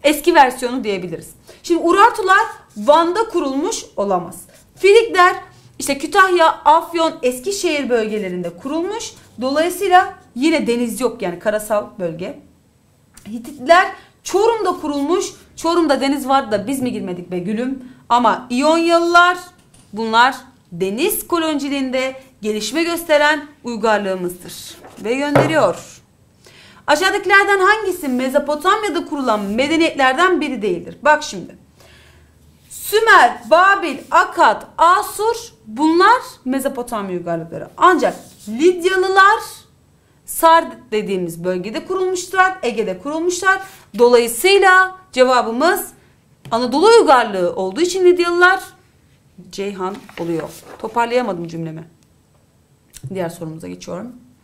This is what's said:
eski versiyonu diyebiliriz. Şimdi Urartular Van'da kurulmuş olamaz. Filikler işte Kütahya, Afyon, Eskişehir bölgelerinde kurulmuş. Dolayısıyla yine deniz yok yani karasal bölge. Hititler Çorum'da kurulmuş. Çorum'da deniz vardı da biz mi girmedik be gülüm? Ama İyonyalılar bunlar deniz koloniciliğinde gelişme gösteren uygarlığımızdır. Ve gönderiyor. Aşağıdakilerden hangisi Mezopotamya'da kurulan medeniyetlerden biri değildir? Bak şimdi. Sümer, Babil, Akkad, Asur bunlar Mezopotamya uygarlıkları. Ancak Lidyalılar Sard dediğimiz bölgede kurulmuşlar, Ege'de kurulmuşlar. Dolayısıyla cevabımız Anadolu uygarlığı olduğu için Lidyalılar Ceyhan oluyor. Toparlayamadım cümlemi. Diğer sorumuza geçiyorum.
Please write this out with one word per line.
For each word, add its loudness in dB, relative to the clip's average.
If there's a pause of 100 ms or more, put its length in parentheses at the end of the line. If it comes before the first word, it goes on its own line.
eski 2
versiyonu 2
diyebiliriz. -8 (320)
Şimdi 0
Urartular 4 (300)
Van'da 2
kurulmuş -4 (120)
olamaz. -4 (360)
Filikler 4 (440)
işte -4
Kütahya, 2
Afyon, 0
Eskişehir -4
bölgelerinde -4
kurulmuş. -8 (280)
Dolayısıyla 2 (200)
yine 0
deniz -2
yok -4
yani -6
karasal -4 (120)
bölge. -8 (920)
Hititler 0 (380)
Çorum'da 0
kurulmuş. -4 (300)
Çorum'da 0
deniz -2
vardı 0
da -4
biz -4
mi -4
girmedik -10
be -6
gülüm? -6 (200)
Ama 0
İyonyalılar 4 (540)
bunlar 2 (380)
deniz -4
koloniciliğinde -2 (260)
gelişme -4
gösteren 0 (180)
uygarlığımızdır. -4 (260)
Ve -2
gönderiyor. 0 (840)
Aşağıdakilerden 2
hangisi 0
Mezopotamya'da -2
kurulan -2
medeniyetlerden 0
biri -6
değildir? -6
Bak 2
şimdi. -14 (1080)
Sümer, 4 (120)
Babil, 2 (140)
Akkad, 2 (160)
Asur 0 (140)
bunlar 2 (220)
Mezopotamya -6
uygarlıkları. -8
Ancak 4 (340)
Lidyalılar 2 (840)
Sard 2 (180)
dediğimiz -6
bölgede -6
kurulmuşlar, -2
Ege'de -4
kurulmuşlar. -2 (380)
Dolayısıyla 4 (140)
cevabımız 2 (640)
Anadolu 0 (140)
uygarlığı 2
olduğu -6
için 0
Lidyalılar 4 (920)
Ceyhan -8 (240)
oluyor. -6 (300)
Toparlayamadım -4
cümlemi. -10 (1300)
Diğer -6
sorumuza -14
geçiyorum. -14 (320)